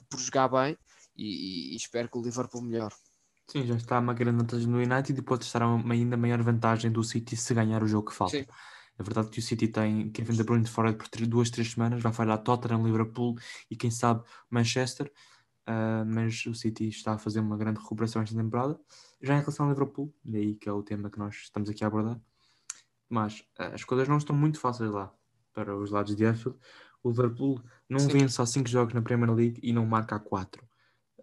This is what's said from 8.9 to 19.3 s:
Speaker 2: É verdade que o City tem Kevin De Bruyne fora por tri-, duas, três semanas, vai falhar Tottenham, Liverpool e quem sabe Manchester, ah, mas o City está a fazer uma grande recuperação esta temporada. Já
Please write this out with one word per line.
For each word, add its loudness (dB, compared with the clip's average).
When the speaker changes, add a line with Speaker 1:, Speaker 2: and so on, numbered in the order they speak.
Speaker 2:
É -8
verdade -2
que -10
o -4
City 0
tem 0
Kevin -2
De 2
Bruyne 4
fora 2
por -10
tri-, -4
duas, 4
três -4
semanas, 0
vai 4
falhar 2
Tottenham, 2
Liverpool 0
e -8
quem -2
sabe 2
Manchester, 0
ah, -2
mas -2
o -6
City -4
está -4
a -2
fazer -2
uma 0
grande -2
recuperação -2
esta -4
temporada. -2
Já 4